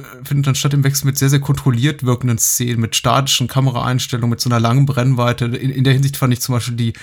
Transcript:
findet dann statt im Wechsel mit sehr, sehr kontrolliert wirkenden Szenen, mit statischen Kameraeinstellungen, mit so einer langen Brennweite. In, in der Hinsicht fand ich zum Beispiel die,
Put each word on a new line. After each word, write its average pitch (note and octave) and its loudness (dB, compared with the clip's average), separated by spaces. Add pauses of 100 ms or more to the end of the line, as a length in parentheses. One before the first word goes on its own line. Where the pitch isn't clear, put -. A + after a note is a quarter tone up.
(240)
findet C#3+ 0
dann C3 2
statt C#3 -2
im C#3+ 4
Wechsel C#3 0
mit C3+ 0
sehr, C3+ 2
sehr C#3 2
kontrolliert C#3 0
wirkenden A#2+ 0
Szenen, A#2+ -2
mit A2+ -2
statischen C3 0
Kameraeinstellungen, B2 -2
mit A2+ -4
so B2 -2
einer A#2+ 2
langen A#2+ 4
Brennweite. B2 0
In, B2+ -4
in C3 -2
der C3+ 4
Hinsicht C#3 2
fand B2 2
ich A#2 -2
zum C3 -2
Beispiel A#2+ -4
die, A#2 -2